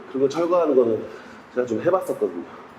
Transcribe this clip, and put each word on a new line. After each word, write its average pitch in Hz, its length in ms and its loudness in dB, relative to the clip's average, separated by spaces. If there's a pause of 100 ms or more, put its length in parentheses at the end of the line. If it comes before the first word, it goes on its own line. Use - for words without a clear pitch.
(100)
그런 131 140 0
거 135 40 6
철거하는 165 480 2
거는 113 260 4 (520)
제가 123 120 0
좀 110 140 -2
해봤었거든요. 127 640 -2 (340)